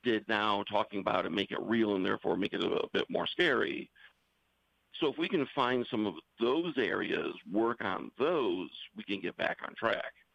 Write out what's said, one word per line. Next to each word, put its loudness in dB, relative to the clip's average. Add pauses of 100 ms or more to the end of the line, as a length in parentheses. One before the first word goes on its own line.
Did 0
now 2
talking 0
about 0
it -2
make 0
it -2
real 2
and 2
therefore 0
make -2
it -2
a, 0
a 0
bit -2
more 0
scary? 0 (1080)
So 2
if -4
we 0
can 2 (120)
find 2
some 0
of -2 (240)
those 2
areas, 0 (160)
work 2
on -4
those, 0 (260)
we -10
can -4
get -6
back -2
on -12
track. -2 (220)